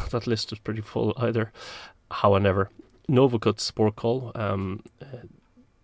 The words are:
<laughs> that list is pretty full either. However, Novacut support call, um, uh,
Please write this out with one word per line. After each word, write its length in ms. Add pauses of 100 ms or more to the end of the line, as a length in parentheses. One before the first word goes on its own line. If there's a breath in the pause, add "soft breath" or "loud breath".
<laughs> 80
that 160
list 260
is 60
pretty 240
full 340
either. 360 (580 loud breath)
However, 600 (380)
Novacut 520
support 360
call, 380
um, 480 (180)
uh, 260 (580)